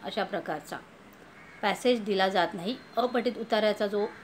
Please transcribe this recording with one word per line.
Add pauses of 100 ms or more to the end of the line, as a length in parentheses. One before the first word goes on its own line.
अशा
प्रकारचा (840)
passage
दिला
जात
नाही. (220)
अपठित
उतार्याचा
जो (180)